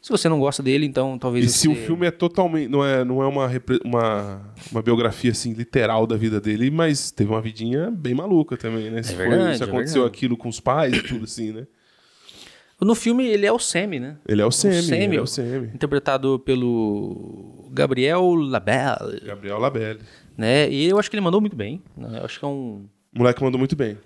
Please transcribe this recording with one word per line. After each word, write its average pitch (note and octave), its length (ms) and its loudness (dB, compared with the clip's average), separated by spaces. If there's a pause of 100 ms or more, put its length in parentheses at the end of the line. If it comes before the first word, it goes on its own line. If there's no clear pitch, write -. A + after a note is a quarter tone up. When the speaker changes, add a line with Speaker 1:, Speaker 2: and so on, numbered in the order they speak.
Speaker 1:
Se - 100 -20
você F#3+ 180 2
não D#3 100 2
gosta C#3 240 0
dele, C#3+ 220 2
então C3 340 -2
talvez B2 240 2
Speaker 2:
E B2 60 6
se - 180 2
Speaker 1:
você D3+ 60 4
Speaker 2:
o - 20 2
filme E3 320 -2
é E3+ 40 0
totalmente, E3+ 580 0
não C#3 160 2
é, C3+ 180 2
não B2+ 180 0
é C3+ 60 2
uma C#3 220 0
repre-, B2+ 340 0
uma, G#2 580 -2 (300)
uma A2+ 100 -2
biografia, A#2 500 2
assim, A#2 200 -4
literal A2+ 560 0
da A2+ 80 0
vida G#2+ 240 0
dele, G#2+ 320 0
mas D#3 400 0
teve G#2 180 0
uma A2 120 0
vidinha A2+ 500 -4
bem D3 220 -4
maluca D#3+ 420 2
também, A2+ 340 -6
né? A2+ 100 -4
Speaker 1:
É A2+ 40 -6
Speaker 2:
Se G#2+ 100 -6
Speaker 1:
verdade, F#2 300 2
Speaker 2:
foi, - 140 2
se A#2+ 60 -2
Speaker 1:
é - 20 -2
Speaker 2:
aconteceu C#3+ 380 0
Speaker 1:
verdade. A#2 140 -2
Speaker 2:
aquilo A#2+ 200 0
com - 100 -10
os A2+ 140 -8
pais C3+ 340 2
e - 80 -2
tudo B2 220 -6
assim, A2 260 -8
né? A2+ 160 -12 (1120)
Speaker 1:
No G#3+ 160 4
filme, A#3+ 300 2
ele G#3 200 2
é G#3 60 4
o A#3 80 2
Sammy, F3 400 -4
né? C#3 160 -10 (100)
Speaker 2:
Ele G#2 160 4
é G#2 40 6
o - 20 4
Speaker 1:
O A#2+ 60 4
Speaker 2:
Sammy, F3+ 300 4
Speaker 1:
Sammy, E3+ 200 2
Speaker 2:
ele G3 140 2
é A2+ 40 0
o B2 60 -4
Sammy. B2 480 -6
Speaker 1:
interpretado C3+ 640 0
pelo A2 1300 -4
Gabriel C#3+ 640 2
Labelle. B2 880 0
Speaker 2:
Gabriel G2+ 340 -8
Labelle. A2+ 400 -2 (380)
Speaker 1:
Né? B2+ 340 2
E C#3 160 0
eu G3 100 4
acho G#3 120 0
que - 80 -8
ele G#3 40 -2
mandou F#3 200 2
muito G3+ 160 -4
bem, A#2 240 -8 (160)
né? A2+ 240 -12
Eu - 40 -8
acho - 140 -12
que - 60 -10
é - 20 -4
um A#2+ 380 -8 (280)
Speaker 2:
O B2 60 -6
moleque A#2+ 240 4
mandou B2+ 160 2
muito C3+ 160 0
bem, A2 300 -4